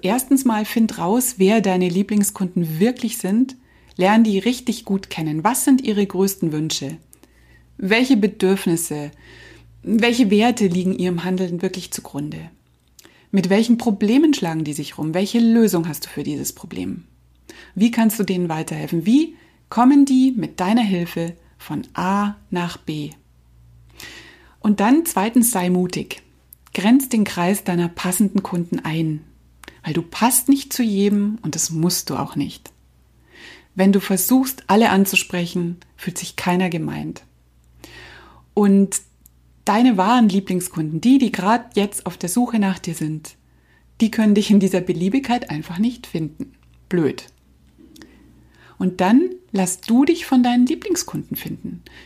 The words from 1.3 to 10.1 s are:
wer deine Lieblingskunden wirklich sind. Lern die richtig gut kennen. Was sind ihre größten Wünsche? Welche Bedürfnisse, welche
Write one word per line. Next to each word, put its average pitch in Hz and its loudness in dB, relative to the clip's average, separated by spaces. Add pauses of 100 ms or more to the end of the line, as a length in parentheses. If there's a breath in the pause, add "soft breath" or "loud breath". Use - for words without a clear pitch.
wer 190 4
deine 185 2
Lieblingskunden 180 -2
wirklich 233 0
sind. 220 -2 (400 soft breath)
Lern 208 4
die 202 2
richtig 233 -4
gut 196 -4
kennen. 156 -4
Was 214 -2
sind 262 4
ihre 208 0
größten 190 -2
Wünsche? 151 -6 (800 soft breath)
Welche 240 2
Bedürfnisse, 185 0 (720 loud breath)
welche 233 2